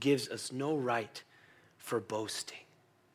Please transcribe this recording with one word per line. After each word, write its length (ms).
gives 280
us 220
no 240
right 480
for 220
boasting. 640